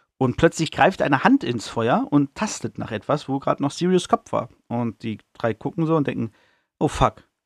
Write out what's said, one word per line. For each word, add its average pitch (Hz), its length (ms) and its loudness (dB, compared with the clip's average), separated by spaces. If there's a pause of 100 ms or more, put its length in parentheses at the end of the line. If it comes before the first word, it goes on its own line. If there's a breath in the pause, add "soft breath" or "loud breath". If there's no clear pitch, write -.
(180)
und 127 200 0
plötzlich 165 340 2
greift 180 300 4
eine 139 220 2
Hand 269 200 4
ins 120 240 -4
Feuer 139 420 0
und 143 260 2
tastet - 420 -6
nach - 140 -8
etwas, 123 380 -4
wo 139 100 -2
grad 143 200 -2
noch 139 120 -2
Sirius 180 380 0
Kopf - 220 -2
war. 110 180 -2 (180)
Und 117 360 -4
die 110 160 -8 (140)
drei 113 200 -2
gucken 156 320 -4
so 160 100 2
und 147 120 0
denken, 117 240 -4 (480)
„Oh 156 80 2
fuck, - 400 0 (180)